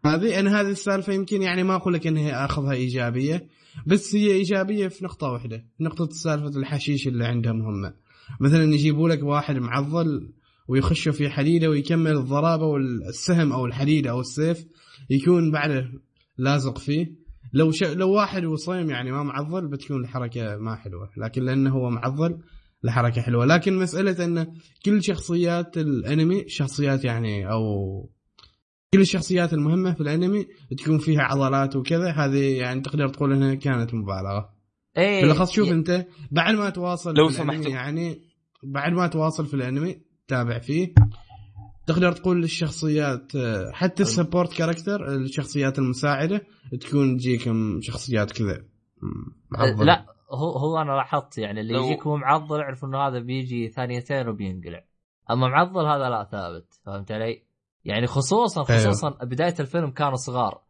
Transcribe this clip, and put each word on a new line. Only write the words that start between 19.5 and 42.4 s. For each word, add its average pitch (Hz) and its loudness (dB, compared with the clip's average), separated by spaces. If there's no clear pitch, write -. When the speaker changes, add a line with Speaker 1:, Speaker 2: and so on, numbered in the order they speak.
Speaker 1:
بتكون 139 -6
الحركة 117 -6
ما 110 -6
حلوة، 98 -12
لكن 113 -6
لأنه 135 2
هو 127 0
معضل 139 -2
الحركة 120 2
حلوة. 120 2
لكن 175 4
مسألة 185 0
أن 170 -2
كل 202 4
شخصيات 170 0
الأنمي 156 0
شخصيات 139 0
يعني، 110 -2
أو 98 -2
كل 196 10
الشخصيات 180 2
المهمة 165 2
في 156 -8
الأنمي 175 0
تكون 156 2
فيها 147 4
عضلات 139 2
وكذا، 165 2
هذه 139 2
يعني 127 -2
تقدر 139 0
تقول 139 2
إنها 135 6
كانت 123 0
مبالغة. 98 -4
Speaker 2:
إيه. 190 4
Speaker 1:
بالأخص 156 6
شوف 208 4
Speaker 2:
ي- - 2
Speaker 1:
أنت 175 0
بعد 170 2
ما 208 0
تواصل 175 -4
Speaker 3:
لو 156 8
Speaker 1:
في 143 -2
الأنمي 143 -2
Speaker 3:
سمحتوا. 147 -4
Speaker 1:
يعني، 151 -6
بعد 139 -4
ما 180 2
تواصل 160 0
في 139 -6
الأنمي 135 -2
تابع 120 0
فيه، 170 -2
تقدر 175 4
تقول 175 0